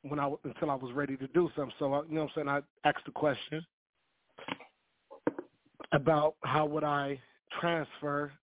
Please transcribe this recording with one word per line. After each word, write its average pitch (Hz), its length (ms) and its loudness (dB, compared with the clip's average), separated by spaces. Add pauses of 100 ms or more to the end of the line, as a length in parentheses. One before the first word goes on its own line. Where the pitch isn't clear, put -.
when 147 160 -2
I, 139 120 2 (140)
until 147 240 -2
I 139 60 2
was 127 180 -6
ready 139 240 -2
to 135 120 -6
do 165 260 4
something. 135 240 -2
So, 139 140 2
I, 143 100 0
you 160 120 -8
know 156 60 0
what 147 160 -2
I'm 151 80 -2
saying? - 20 -2
I 143 400 0
asked - 180 2
the - 60 -10
question 151 540 0 (2250)
about 151 440 4 (100)
how 151 200 2
would 151 200 0
I 143 340 0 (400)
transfer 147 720 -2 (120)